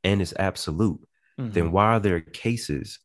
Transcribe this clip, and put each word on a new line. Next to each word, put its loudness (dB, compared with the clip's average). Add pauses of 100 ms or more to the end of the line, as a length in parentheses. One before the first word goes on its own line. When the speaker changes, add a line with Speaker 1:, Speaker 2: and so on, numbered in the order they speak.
Speaker 1:
and 2
is -4
absolute, 0 (360)
Speaker 2:
Mm-hmm. -6
Speaker 1:
then 2
why 4
are 4
there 2
cases -6